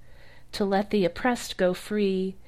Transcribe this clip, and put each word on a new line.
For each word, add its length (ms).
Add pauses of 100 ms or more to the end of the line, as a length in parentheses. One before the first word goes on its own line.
(520)
to 120
let 280
the 120
oppressed 540
go 160
free, 600 (120)